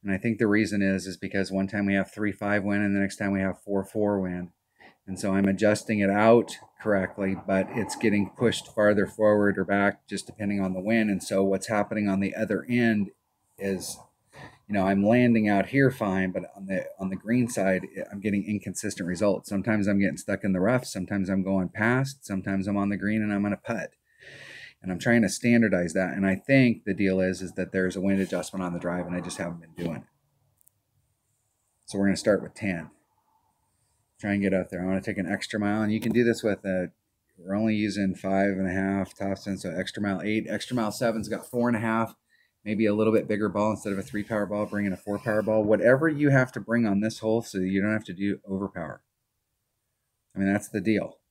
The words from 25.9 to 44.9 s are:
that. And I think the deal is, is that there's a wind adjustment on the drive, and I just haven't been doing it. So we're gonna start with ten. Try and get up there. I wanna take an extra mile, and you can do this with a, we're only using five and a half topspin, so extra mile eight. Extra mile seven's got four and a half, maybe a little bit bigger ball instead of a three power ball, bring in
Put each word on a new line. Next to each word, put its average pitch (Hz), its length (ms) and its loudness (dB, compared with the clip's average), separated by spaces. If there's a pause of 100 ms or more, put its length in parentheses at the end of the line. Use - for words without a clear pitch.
that. 92 220 0
And 95 120 0
I 95 80 4
think 127 480 4
the 104 100 -4
deal 92 280 2
is, 92 200 0
is 90 120 -10
that 92 180 -6
there's 92 240 0
a 98 60 -4
wind 98 200 2
adjustment 92 440 -4
on 87 80 -4
the 85 80 -6
drive, 87 260 -4
and 90 80 -6
I 90 60 -4
just 87 180 -10
haven't 85 220 -8
been - 160 -20
doing 85 220 -6
it. - 40 -14 (1800)
So 101 120 -6
we're 98 80 2
gonna 95 100 2
start 104 260 2
with - 120 -14
ten. 87 360 -6 (1300)
Try 104 120 -2
and 101 100 2
get 95 100 2
up 92 180 0
there. 90 120 -6
I 92 40 -2
wanna 95 140 0
take 101 180 -6
an 90 120 -4
extra 101 300 -4
mile, 104 220 0
and 107 100 0
you 110 80 0
can 117 100 -2
do 120 140 4
this 117 180 2
with 104 220 -2
a, 92 260 -2 (480)
we're 92 160 -6
only 107 220 0
using 101 400 -2
five 98 420 0
and 95 100 -2
a 90 40 -2
half 98 440 -2
topspin, 98 400 -6
so 90 140 -8
extra 92 320 -6
mile 98 180 -2
eight. 107 280 -2
Extra 107 260 -6
mile 110 160 -2
seven's 110 380 -2
got 107 200 -8
four 120 200 0
and 120 80 2
a 107 40 -2
half, 113 360 -2 (480)
maybe 107 220 0
a 104 60 4
little 110 200 2
bit 110 160 2
bigger 104 200 0
ball 104 220 0
instead 101 220 -4
of 95 80 -4
a - 20 -6
three 104 220 -6
power 104 220 -2
ball, 104 200 -4
bring 104 180 -4
in 98 80 0